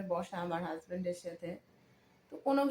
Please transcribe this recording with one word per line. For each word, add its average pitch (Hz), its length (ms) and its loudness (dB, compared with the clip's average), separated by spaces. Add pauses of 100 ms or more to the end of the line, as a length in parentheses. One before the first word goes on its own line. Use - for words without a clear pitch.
(120)
বসা 180 240 0 (100)
আমার 170 220 0
হাজব্যান্ডের 175 560 -4
সাথে। 170 260 -6 (800)
তো - 60 -12 (120)
কোনো 277 240 6